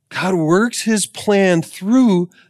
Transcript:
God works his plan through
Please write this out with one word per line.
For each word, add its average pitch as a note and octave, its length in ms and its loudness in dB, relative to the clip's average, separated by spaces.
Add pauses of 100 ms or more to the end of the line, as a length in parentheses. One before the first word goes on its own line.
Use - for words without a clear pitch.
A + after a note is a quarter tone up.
God F#3 260 -4
works F3+ 460 0
his G#3+ 260 -2
plan F#3 560 0
through G3 680 0 (200)